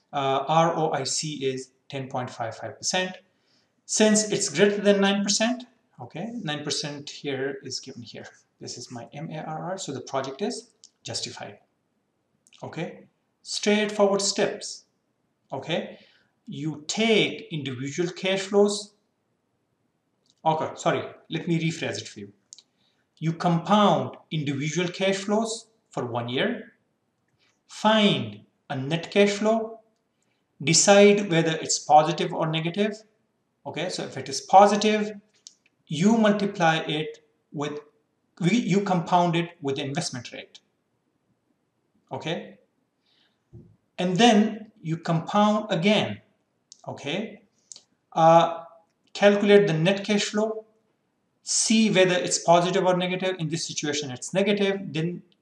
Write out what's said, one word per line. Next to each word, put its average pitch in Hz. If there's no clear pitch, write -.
uh, 135
R 165
O 160
I 139
C 143
is 131
ten 135
point 123
five 113
five -
percent. 185
Since -
it's -
greater 202
than 202
nine 202
percent, 233
okay, 170
nine 147
percent 143
here 139
is 131
given 127
here. -
This -
is 120
my 120
M 147
A 156
R 160
R, 190
so 170
the 127
project 135
is 240
justified. -
Okay, 151
straightforward 208
steps. -
Okay, 160
you 147
take 202
individual 139
cash 190
flows. 202
Okay, 151
sorry, 139
let -
me 170
rephrase 147
it 107
for -
you. 101
You 160
compound 170
individual 151
cash 190
flows 220
for 131
one 120
year, 180
find 175
a 143
net 143
cash 202
flow, 220
decide 202
whether 160
it's -
positive 160
or 170
negative. 170
Okay, 160
so 160
if -
it 123
is 135
positive, 208
you 190
multiply 196
it 156
with, 143
you 190
compound 175
it 170
with 139
the 151
investment 135
rate. -
Okay, -
and 180
then 214
you 160
compound 208
again. 165
Okay, 156
uh, 165
calculate 202
the 160
net 175
cash 202
flow, 220
see -
whether 180
it's 175
positive 180
or 180
negative. 180
In 160
this 160
situation, 147
it's -
negative. 196
Then 170